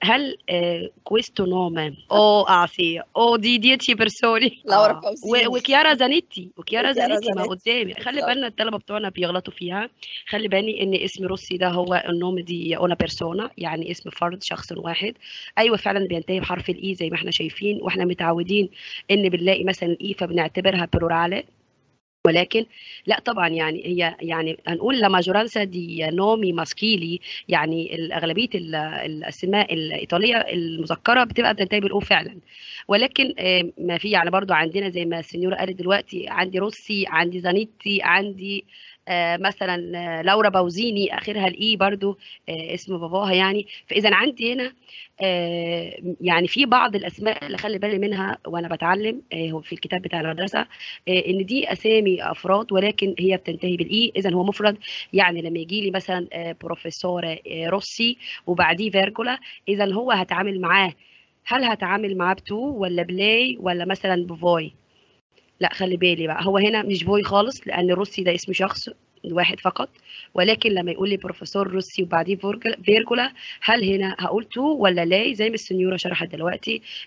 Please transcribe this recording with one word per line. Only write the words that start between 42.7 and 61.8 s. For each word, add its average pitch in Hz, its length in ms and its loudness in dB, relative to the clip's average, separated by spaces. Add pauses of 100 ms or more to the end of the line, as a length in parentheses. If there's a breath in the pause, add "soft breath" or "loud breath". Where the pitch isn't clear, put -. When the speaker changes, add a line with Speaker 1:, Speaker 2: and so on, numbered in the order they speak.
Speaker 1:
اسم 185 240 -6
باباها 185 360 -2
يعني. 190 340 2 (200 loud breath)
فإذا 208 280 2
عندي 240 380 0
هنا، 254 200 -6 (480 loud breath)
آه، 170 720 -2 (280)
يعني 175 260 4
في 269 180 2
بعض 247 300 4
الأسماء 196 500 -4
اللي 165 120 -8
خلي 214 200 -4
بالي 202 200 -2
منها 196 400 -2 (100)
وأنا 170 200 -4
بتعلم، 196 540 0 (120)
آه، 165 180 -4
هو 156 100 -6
في - 120 -12
الكتاب 180 280 -6
بتاع 175 200 -6
المدرسة، 165 380 -4 (480 loud breath)
آه، 185 200 2
إن 190 180 0
دي 247 260 -2
أسامي 214 600 2
أفراد 202 400 0
ولكن 196 480 2
هي 185 180 2
بتنتهي 180 400 -4
بالإي، 214 380 0
إذا 190 180 0
هو 180 100 2
مفرد. 208 340 0 (360 loud breath)
يعني 180 280 4
لما 165 180 -4
يجي 175 220 -4
لي 196 100 -2
مثلًا، 180 420 -2
آه، 165 300 -6
بروفيسور، 170 640 -6
آه، 165 420 -8
روسي 220 500 -2 (300 loud breath)
وبعديه 175 440 2
فيرجولا، 214 480 0 (300 loud breath)
إذا 202 240 2
هو 240 180 0
هتعامل 185 500 0
معاه، 180 320 4 (520 soft breath)
هل 262 180 0
هتعامل 202 540 -2